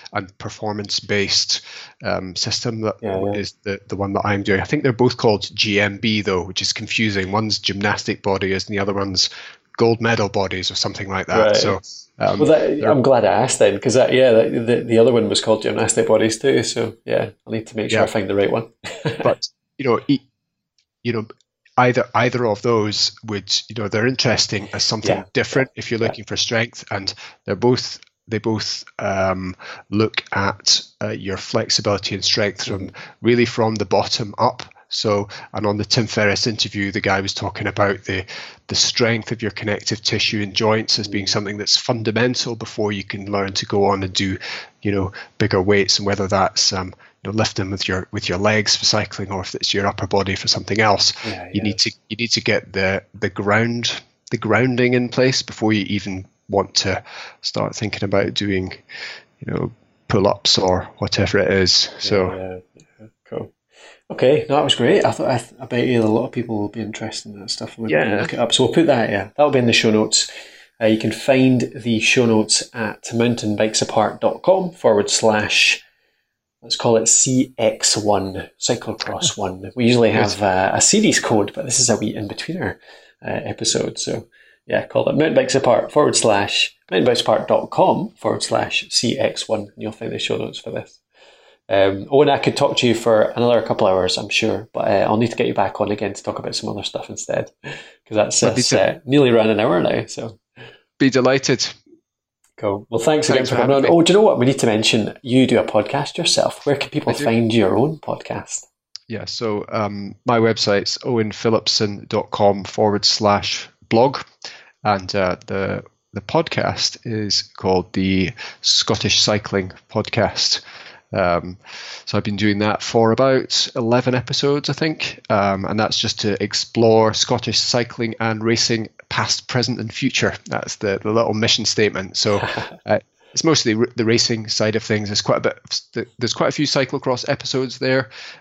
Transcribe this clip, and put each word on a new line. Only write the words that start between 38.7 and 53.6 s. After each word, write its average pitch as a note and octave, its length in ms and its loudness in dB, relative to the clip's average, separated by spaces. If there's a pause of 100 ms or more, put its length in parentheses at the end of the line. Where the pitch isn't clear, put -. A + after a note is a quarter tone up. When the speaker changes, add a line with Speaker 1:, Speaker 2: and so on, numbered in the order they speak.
Speaker 1:
strength A2+ 560 0
of A2+ 100 -8
your G#2 100 -4
connective G#2 500 -6
tissue G#2+ 400 -2
and G2 120 -6
joints A2 460 0
as G2+ 80 -6
being G2+ 180 -4
Speaker 2:
Mm. - 40 -2
Speaker 1:
something G#2 280 -4
that's G2+ 200 2
fundamental A#2 800 -2
before G#2+ 360 -4
you G2 140 -6
can G2+ 260 -10
learn G2 220 -2
to - 120 -4
go G2+ 200 2
on G2 180 2
and F#2 80 -4
do, F#2+ 260 -2 (440)
you G#2 100 -2
know, G2 220 -2 (240)
bigger G2+ 240 2
weights, G2 360 2
and G#2 80 -6
whether G2 220 -2
that's, G2 460 0
um, F#2 200 -6 (300)
you G2+ 80 -8
know, G#2+ 60 -4
lifting A2 340 -2
with F#2+ 160 -4
your, F#2 240 -4
with G2+ 180 -6
your F2+ 80 -2
legs G#2+ 380 2
for - 100 -2
cycling, G2 460 -2
or F#2+ 100 -6
if - 140 -10
it's - 180 -4
your G2 140 0
upper G2 200 -4
body F#2+ 280 0
for - 120 -8
something G2 320 -2
else, G#2 340 2 (120)
Speaker 2:
Yeah, G2 200 -8
Speaker 1:
you F#2 100 -18
Speaker 2:
yeah. G2+ 80 -2
Speaker 1:
need G2+ 160 -2
to, - 120 0 (180)
you A2 80 -8
need A#2 140 -4
to A2+ 100 0
get G2+ 320 -2
the, F#2+ 300 0 (100)
the G2+ 160 -4
ground, A2+ 720 -2 (300)